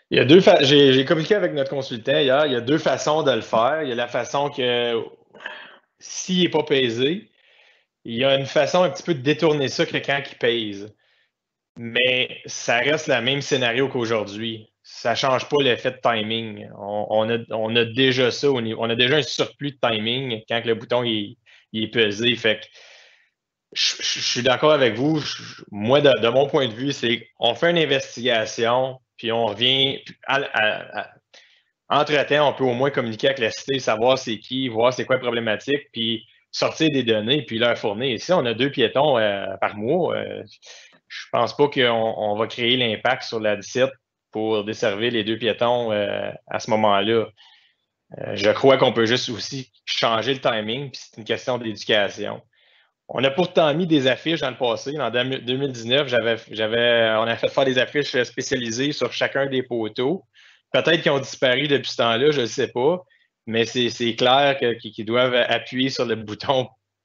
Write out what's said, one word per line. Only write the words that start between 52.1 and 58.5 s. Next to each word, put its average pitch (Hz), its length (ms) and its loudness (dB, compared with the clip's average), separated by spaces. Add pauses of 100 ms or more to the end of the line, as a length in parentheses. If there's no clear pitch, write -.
On 123 160 -2
a 135 60 4
pourtant 165 440 2
mis 175 140 -2
des 143 180 4
affiches 151 320 0
dans 139 120 -4
le 117 60 -14
passé. 127 440 -2
En 117 100 -2
deux 123 140 0
mille, 131 200 -6
deux 127 120 -2
mille 139 160 -4
dix-neuf, 123 340 0
j'avais, 117 300 0 (160)
j'avais, 113 640 2
on 113 100 2
a 113 80 -2
fait 117 140 -2
faire 139 160 2
des 127 140 2
affiches 131 440 0
spécialisées 127 720 -4